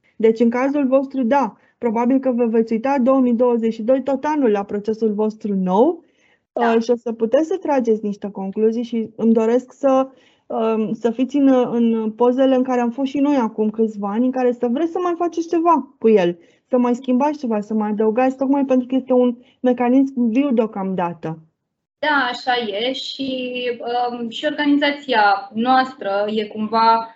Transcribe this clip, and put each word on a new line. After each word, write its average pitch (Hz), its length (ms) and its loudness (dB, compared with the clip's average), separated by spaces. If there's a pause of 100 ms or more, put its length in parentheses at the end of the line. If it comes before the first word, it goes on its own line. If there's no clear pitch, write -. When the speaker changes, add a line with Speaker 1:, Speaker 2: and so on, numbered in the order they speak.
(160)
Speaker 1:
Deci, 226 240 2
în 233 100 4
cazul 269 380 0
vostru, 269 360 0
da, 277 320 0 (220)
probabil 240 420 0
că 262 120 0
vă 240 140 0
veți 226 280 2
uita 269 280 0
două 262 180 4
mii 247 140 2
douăzeci 226 400 2
și 226 80 -10
doi 254 220 0
tot 269 200 -2
anul 294 280 0
la 202 120 0
procesul 214 500 -4
vostru 208 420 -4
nou, 196 480 2 (500)
Speaker 2:
Da. 233 220 0
Speaker 1:
uh, 226 80 2
și 226 60 -2
o 240 60 0
să 233 160 -6
puteți 233 360 0
să 370 100 -4
trageți 240 480 0
niște 202 240 -8
concluzii 214 540 -2
și 233 320 -4
îmi 226 180 2
doresc 226 380 0
să, 262 360 0 (400)
um, 220 460 -2
să 233 180 -2
fiți 254 260 -2
în, 277 100 4 (240)
în 226 400 0
pozele 247 440 2
în 254 80 2
care 254 180 -2
am 240 100 0
fost 269 180 -4
și 285 100 -4
noi 285 160 2
acum 220 340 0
câțiva 208 420 -2
ani, 233 140 0
în 254 60 0
care 254 200 0
să 240 160 -4
vreți 311 240 -2
să 370 120 -4
mai 349 140 -2
faceți 339 320 -4
ceva 339 500 0
cu 226 100 2
el, 175 280 4 (320)
să 254 80 2
mai 247 180 2
schimbați 262 440 0
ceva, 226 220 -4
să 208 120 -8
mai 214 160 -2
adăugați, 220 480 0
tocmai 277 280 0
pentru 254 220 0
că 269 80 -2
este 262 180 -2
un 247 240 2 (240)
mecanism 247 680 2
viu 269 220 0
deocamdată. 185 880 -4 (600)
Speaker 2:
Da, 285 320 0
așa 247 260 -6
e 226 360 -4
și, 254 600 -8 (580)
um, 240 180 -8
și - 160 -8
organizația 285 1080 0
noastră 254 560 0 (180)
e 214 180 -2
cumva 226 720 0